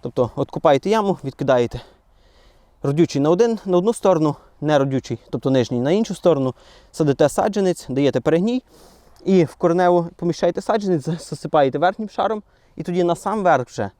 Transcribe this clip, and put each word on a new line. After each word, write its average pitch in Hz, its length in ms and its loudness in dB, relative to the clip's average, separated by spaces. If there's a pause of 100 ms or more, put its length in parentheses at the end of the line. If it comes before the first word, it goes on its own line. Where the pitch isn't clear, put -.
Тобто 123 340 -2
от 139 160 -4
копаєте - 380 2
яму, 202 340 0
відкидаєте 127 580 -2 (1000)
родючий 143 380 0
на 147 80 2
один, 226 360 2
на 185 120 0
одну 202 160 0
сторону, 156 420 2 (260)
неродючий, 139 580 0 (100)
тобто 135 200 -4
нижній 127 300 0
на 135 120 0
іншу 208 240 -2
сторону, 139 380 0 (380)
садите 147 380 2
саджанець, 196 600 -2
даєте 135 300 0
перегній 185 440 0 (600)
і 185 180 4
в - 120 -4
кореневу 175 600 2
поміщаєте 175 460 -2
саджанець, 196 440 -2
за-, 165 120 -4
засипаєте 147 600 -2
верхнім 190 320 -2
шаром 208 340 -4 (320)
і 160 80 -12
тоді 180 200 -2
на 170 120 0
сам 214 280 -6
верх 143 240 2
вже 101 220 -8 (100)